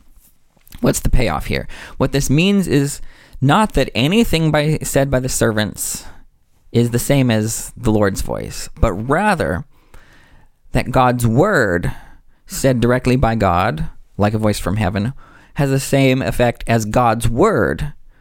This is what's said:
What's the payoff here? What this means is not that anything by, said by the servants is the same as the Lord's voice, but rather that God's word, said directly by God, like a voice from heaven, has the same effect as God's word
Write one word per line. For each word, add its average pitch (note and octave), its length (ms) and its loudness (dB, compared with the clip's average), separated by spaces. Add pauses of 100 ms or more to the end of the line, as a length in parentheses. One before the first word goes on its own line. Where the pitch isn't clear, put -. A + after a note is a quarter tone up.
(800)
What's - 200 0
the - 100 0
payoff G2 360 2
here? - 220 -4 (280)
What - 160 -2
this C#3 180 0
means F#3 360 2
is C#3 340 0 (400)
not F3 340 2
that C#3 200 0
anything D#3+ 560 2
by, D3+ 320 0
said C#3 280 0
by B2+ 100 0
the B2+ 80 -4
servants - 760 -2 (640)
is A#2+ 200 2
the A#2+ 80 -2
same C3+ 320 2
as A2 460 -2
the A2+ 140 -2
Lord's G#2 300 2
voice, - 480 -6 (100)
but A2+ 140 2
rather B2+ 720 0 (1080)
that A2+ 180 -2
God's B2 360 2
word, A#2 640 2 (540)
said C3 320 0
directly B2 380 2
by A2+ 180 2
God, A2 540 0 (300)
like G#2 160 2
a A2 40 0
voice G#2+ 200 0
from F2+ 180 -2
heaven, G#2+ 380 -2 (400)
has C#3 160 0
the C3+ 100 2
same C3+ 400 2
effect A#2 460 0
as A2+ 180 2
God's A#2 440 0
word C#3+ 680 0 (260)